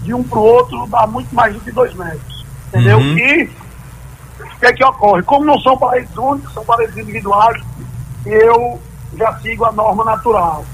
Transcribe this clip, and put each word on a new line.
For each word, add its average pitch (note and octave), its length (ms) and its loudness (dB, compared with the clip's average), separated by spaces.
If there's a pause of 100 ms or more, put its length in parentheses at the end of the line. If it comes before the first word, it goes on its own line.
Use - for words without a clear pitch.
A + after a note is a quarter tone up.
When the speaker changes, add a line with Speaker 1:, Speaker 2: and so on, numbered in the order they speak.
Speaker 1:
de A3 120 -6
um B3 80 -2
pro A#3+ 180 -2
outro A#3 460 4
dá A3 200 2
muito A#3+ 280 -8
mais A#3 200 2
do A3 60 -12
que A#3 120 -14
dois A#3+ 220 0
metros, E3+ 500 -12 (240)
entendeu? A#2+ 300 6
Speaker 2:
Uhum. C#3+ 200 2
Speaker 1:
E C#4 260 2 (960)
o - 200 -18
que A#3+ 60 2
é B3 60 4
que B3+ 120 0
ocorre? G#3 400 2
Como C#4+ 200 2
não C#4+ 160 4
são C4 160 2
paredes B3 400 -2
únicas, C#4 360 -4
são A3 120 -10
paredes A3+ 320 0
individuais, G#3+ 640 0 (640)
eu A#3+ 560 4 (380)
já G#3+ 220 0
sigo - 240 -6
a A3+ 80 2
norma G#3+ 320 0
natural. G#3 680 0